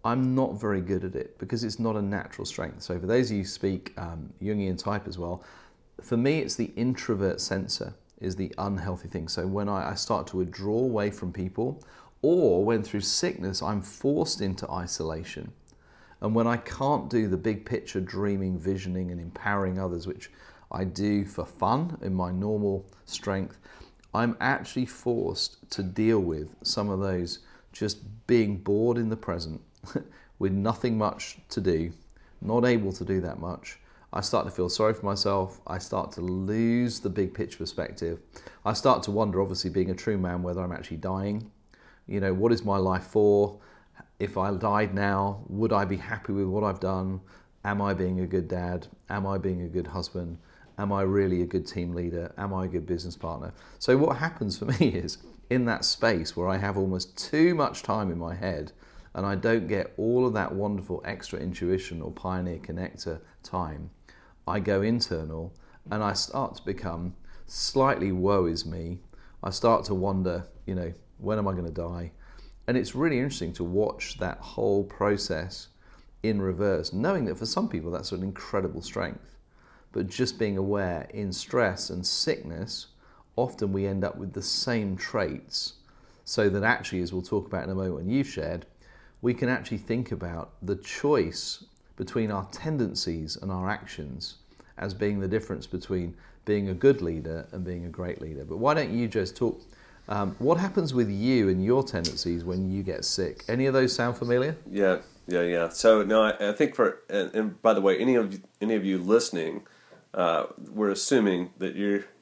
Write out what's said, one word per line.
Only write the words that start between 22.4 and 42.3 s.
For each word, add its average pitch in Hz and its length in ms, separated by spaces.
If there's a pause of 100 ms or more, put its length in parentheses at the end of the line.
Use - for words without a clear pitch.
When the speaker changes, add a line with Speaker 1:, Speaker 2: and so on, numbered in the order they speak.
Speaker 1:
strength, - 540 (540)
I'm 117 280
actually 127 460
forced - 840
to 98 120
deal 107 360
with 80 300 (140)
some 104 280
of 95 80
those 92 420 (320)
just 107 260 (280)
being 107 300
bored 110 420
in 113 120
the 110 60
present 82 440 (340)
<laughs> - 460
with 98 120
nothing 110 460
much - 400 (120)
to - 100
do, 85 320 (480)
not 117 240
able 110 280
to 92 120
do 95 160
that 87 180
much. - 400 (340)
I 101 100
start 98 240
to 92 40
feel 90 200
sorry 110 240
for 104 100
myself. 98 640
I 92 120
start - 340
to 87 100
lose 113 760
the - 120
big 92 240
picture - 240
perspective. 85 600 (460)
I 107 80
start 127 320
to 104 60
wonder, 101 300
obviously 95 300
being 92 200
a 90 40
true 101 240
man, 90 240
whether 90 200
I'm 87 100
actually - 240
dying. 98 540 (560)
You 98 140
know, 95 120